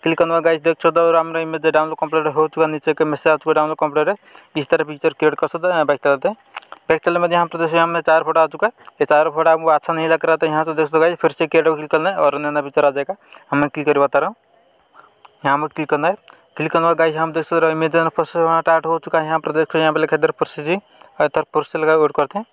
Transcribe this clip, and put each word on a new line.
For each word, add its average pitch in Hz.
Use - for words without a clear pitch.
क्लिक 165
करने 165
के 165
बाद 165
guys 160
देख 165
सकते 170
हो 170
और 165
हमारा 165
इमेज 160
download 156
complete 156
हो 156
चुका 160
है, 156
नीचे 156
के 156
मैसेज 151
आ -
चुका 156
है 151
डाउनलोड 156
कंप्लीट 151
है। 202
इस 147
तरह 160
पिक्चर 151
create 151
कर 156
सकते 170
हैं। 165
बैक 143
चलते 139
हैं, 214
बैक 160
चलने 175
में 175
यहाँ 170
पर 165
जैसे 165
हमें 170
चार 160
फोटो 160
आ 160
चुका 160
है, 240
ये -
चार 156
फोटो 160
आपको 160
अच्छा 156
नहीं 160
लग 160
रहा 160
था 160
यहाँ 156
से 156
देख 151
सकते 156
हो 156
गाइस 170
फिर 160
से 165
क्रिएट 160
को 160
क्लिक 151
करना 160
है 196
और 147
नया 147
picture 139
आ 143
जाएगा। 139
हम 139
मैं 143
click 147
करके 143
बता 139
रहा 160
हूँ, 226
यहाँ 139
पर 151
click 151
करना 151
है। 190
क्लिक 156
करने 165
के 165
बाद 170
गाइस 160
हम 160
देख 160
सकते 165
हो 160
इमेज 160
प्रोसेस 165
होना 165
start 160
हो 160
चुका 160
है। 156
यहाँ 160
पर 156
देख 151
सकते -
हो 160
यहाँ 156
पर 156
लिखा 156
है 151
इधर 156
प्रोसेसिंग, 160
इधर 151
process -
लगा 156
वेट 151
करते 151
हैं 226